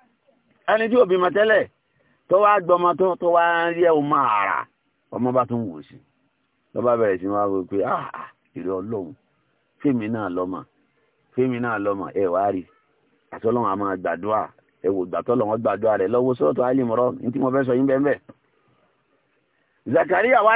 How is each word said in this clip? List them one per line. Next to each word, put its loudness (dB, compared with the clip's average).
Ẹni 2
tí 0
ò 6
bímọ 2
tẹ́lẹ̀, 2
tó 4
wá 6
gbọmọ 2
tó, 0
tó -4
wá 4
ń -2
rí 0
ẹ, 6
ó 4
máa 0
rà. -2
Ọmọ -2
bá 2
tún -4
wù -12
sí. -20
Ló -6
bá 2
bẹ̀rẹ̀ 2
sí -6
wá -2
wò -2
pé, -8
"Ah, -4
ah, -14
ìrẹ -10
Ọlọ́run, -8
fèmí 0
náà -4
lọ́mọ, -6
fèmí 0
náà -4
lọ́mọ, -4
ẹ -2
wá 0
rí." -4
Àti -10
Ọlọ́run 0
a -2
máa -4
gbàdúrà. -4
Ẹ -2
wò 0
ìgbà -6
tó -4
Ọlọ́run 0
gbàdúrà 0
rẹ̀ 0
lọ́wọ́ 2
Suratu 0
Ali 0
Imran, 0
ní -8
tí -4
mo 0
fẹ́ 0
sọ 0
yín 2
bẹ́ẹ̀ 2
bẹ́ẹ̀. 0
Zakaria 2
wá 6